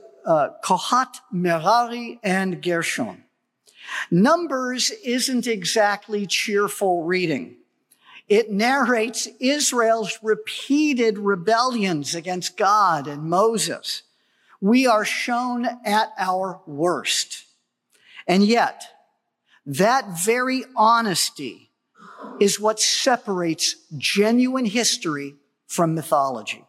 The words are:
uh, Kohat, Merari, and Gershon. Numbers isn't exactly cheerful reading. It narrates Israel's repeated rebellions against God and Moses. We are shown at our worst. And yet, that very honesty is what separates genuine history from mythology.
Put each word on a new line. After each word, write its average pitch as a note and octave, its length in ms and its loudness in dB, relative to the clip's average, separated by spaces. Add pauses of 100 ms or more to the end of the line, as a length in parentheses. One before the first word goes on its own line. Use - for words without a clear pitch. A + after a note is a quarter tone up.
(240)
uh, D#3 260 2 (140)
Kohat, B3 520 0 (160)
Merari, A#3 920 0
and F#3 400 -2
Gershon. D#3+ 600 -4 (880)
Numbers B3+ 800 2 (120)
isn't B3+ 440 -2
exactly G#3 800 0
cheerful G3 760 0
reading. E3 520 -2 (720)
It G#3+ 240 4
narrates A#3 760 0 (120)
Israel's A#3+ 840 0
repeated A3+ 960 0
rebellions G3+ 960 0
against F3 420 -6
God F#3+ 520 4
and D3 160 -8
Moses. F3+ 800 0 (580)
We A#3+ 240 4
are G#3+ 200 4
shown B3 600 -4 (180)
at G#3+ 360 0
our F#3 480 -4
worst. D3+ 760 -4 (840)
And F#3 160 4
yet, G#3 400 0 (840)
that F#3 580 0
very B3+ 420 0 (100)
honesty G#3+ 960 0 (680)
is G3+ 200 2
what G#3+ 200 0
separates F#3 960 0 (220)
genuine B3 680 2
history E3 680 -4 (320)
from E3 300 0
mythology. C3+ 720 -2